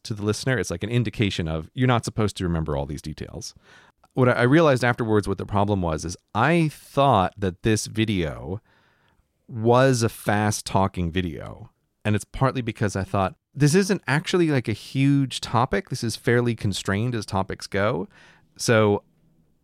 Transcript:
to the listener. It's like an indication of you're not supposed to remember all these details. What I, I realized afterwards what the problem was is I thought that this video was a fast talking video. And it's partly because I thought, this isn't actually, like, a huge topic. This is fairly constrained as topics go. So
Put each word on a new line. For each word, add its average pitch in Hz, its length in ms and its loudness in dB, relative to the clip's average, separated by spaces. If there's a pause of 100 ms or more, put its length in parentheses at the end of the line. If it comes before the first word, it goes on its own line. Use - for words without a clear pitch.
to 113 100 -8
the 101 100 -12
listener. 113 320 -2
It's 92 140 -4
like 87 140 -6
an 107 60 -6
indication 107 580 -2
of 80 260 -6
you're 127 140 2
not 120 160 2
supposed - 320 -2
to 98 80 -4
remember 80 320 -2
all 71 100 -4
these 71 160 -10
details. - 520 -12 (580)
What 127 160 2
I, 123 40 4
I 107 100 0
realized 135 420 6
afterwards 110 420 2
what 98 120 -4
the 101 80 -8
problem 101 360 0
was 80 220 -2
is 85 120 -8 (160)
I 156 360 2
thought 131 680 2
that 92 280 -4
this 110 220 2
video 98 720 -2 (880)
was 120 560 4
a 110 40 2
fast 104 560 0
talking 95 460 0
video. 87 600 -6 (340)
And 107 100 0
it's 104 100 -2
partly 131 380 -2
because 110 340 -4
I 98 60 -2
thought, 95 320 -2 (200)
this 143 200 2
isn't 190 320 2
actually, 156 440 0
like, 135 180 0
a 113 40 -2
huge 139 680 0
topic. 139 480 -2
This 127 160 -6
is 113 120 -4
fairly 120 380 0
constrained 107 600 -2
as 107 100 -6
topics 95 420 -6
go. 117 420 -2 (500)
So 107 440 4 (600)